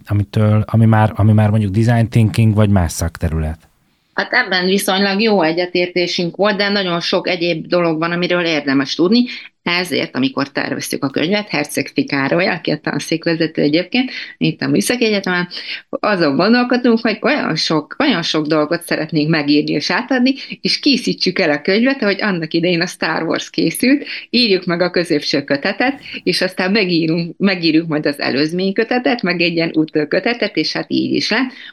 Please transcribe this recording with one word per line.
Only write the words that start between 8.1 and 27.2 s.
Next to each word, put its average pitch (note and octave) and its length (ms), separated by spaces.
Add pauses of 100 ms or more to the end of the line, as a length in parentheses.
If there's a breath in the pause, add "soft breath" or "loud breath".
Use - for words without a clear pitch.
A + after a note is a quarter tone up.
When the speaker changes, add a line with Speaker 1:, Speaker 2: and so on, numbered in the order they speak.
Speaker 2:
amiről F3 320
érdemes C#3+ 500
tudni. G#3+ 300 (380 loud breath)
Ezért, F3 540
amikor C3+ 340
terveztük - 540
a - 40
könyvet, G3+ 400
Herceg - 420 (160)
Károly, C#3+ 400
aki F3 240
a D3+ 80
tanszékvezető D#3+ 840
egyébként, F3+ 480 (280 loud breath)
itt D#3+ 220
a C3+ 80
Műszaki G#3+ 360
Egyetemen, G3 440 (400 loud breath)
azon E3 480
gondolkodtunk, A#3+ 640
hogy G#3+ 200
olyan D#3+ 360
sok, D#3 420
olyan A#3 240
sok D#3 240
dolgot D#3 360
szeretnénk D#3 460
megírni D3+ 440
és D#3 180
átadni, B3 440 (260 loud breath)
és - 180
készítsük F#3+ 600
el F3 120
a D3 100
könyvet, A#3+ 420
ahogy G3+ 200
annak F3 300
idején E3+ 280
a F3+ 60
Star E3 360
Wars E3 280
készült, B3+ 560 (240 loud breath)
írjuk G#3 340
meg E3+ 160
a F3+ 100
középső D#3+ 540
kötetet, B3+ 560 (220 loud breath)
és F#3 180
aztán F#3+ 300
megírunk, E3+ 680